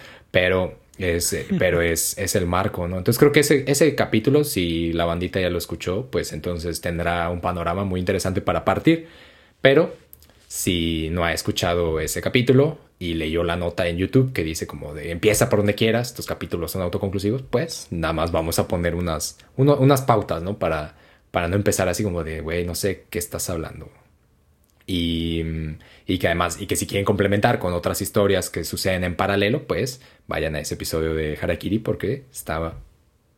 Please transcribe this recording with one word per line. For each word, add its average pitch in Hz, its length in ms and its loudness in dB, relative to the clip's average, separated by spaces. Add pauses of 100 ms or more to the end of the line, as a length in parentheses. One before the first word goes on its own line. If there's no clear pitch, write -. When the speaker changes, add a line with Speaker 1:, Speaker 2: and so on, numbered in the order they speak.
(320)
Speaker 1:
pero 92 440 2 (220)
es, 85 360 0
eh, - 180 -6
Speaker 2:
<laughs> 185 80 0
Speaker 1:
pero 87 220 4
es, 85 360 0
es - 180 -2
el 90 120 0
marco, 90 400 -2
¿no? 90 100 -6
Entonces 120 220 0
creo 147 120 8
que 147 100 6
ese, 143 260 2
ese 143 260 4
capítulo, 131 500 2
si 85 500 0
la 85 120 2
bandita 87 340 -2
ya 90 120 2
lo 87 80 -2
escuchó, 90 520 -4
pues 82 220 -2
entonces 85 480 -6
tendrá 85 480 -2
un 87 120 -4
panorama 87 420 -2
muy 92 160 -2
interesante 92 420 0
para 87 240 0
partir. 160 420 2 (540)
Pero 139 340 6 (520)
si 82 640 0
no 87 140 0
ha 82 80 2
escuchado 87 640 0
ese 80 220 -4
capítulo 131 560 4 (220)
y 85 160 -2
leyó 80 280 0
la 85 120 0
nota 87 320 -2
en 85 100 -2
YouTube 131 360 2
que 90 100 -2
dice 80 240 -4
como 73 260 -12
de 78 180 -8
"empieza 107 380 2
por 107 100 4
donde 104 160 2
quieras, 113 380 0
tus - 120 -10
capítulos 85 460 -6
son 95 120 -4
autoconclusivos", 101 600 -2
pues - 480 -4
nada 82 220 0
más 82 180 0
vamos 82 280 0
a 92 80 0
poner 85 280 0
unas, 85 420 -4 (200)
uno, 143 200 6
unas 131 260 6
pautas, 95 400 2
¿no? 98 160 -6
Para, 78 360 -2 (360)
para 87 160 0
no 87 80 0
empezar 101 340 0
así 90 140 -2
como 87 220 -2
de, 78 160 -6
"Güey, 85 240 -2
no 87 100 -4
sé 95 340 -4
qué 98 100 -6
estás - 300 -6
hablando". 80 400 -8 (960)
Y, 82 560 -2 (640)
y 92 140 0
que - 80 2
además, 85 320 0
y 98 80 -10
que - 80 -2
si - 120 -2
quieren 98 180 -2
complementar 101 540 2
con 87 140 -2
otras 87 280 -2
historias 98 480 2
que - 160 -6
suceden 92 400 -2
en 90 100 -2
paralelo, 101 500 0
pues - 360 -4 (260)
vayan 78 280 -2
a 76 40 -4
ese 76 160 -6
episodio 80 380 -2
de 78 280 -2
Harakiri 87 380 -2
porque 110 520 -4
estaba 82 440 -6 (640)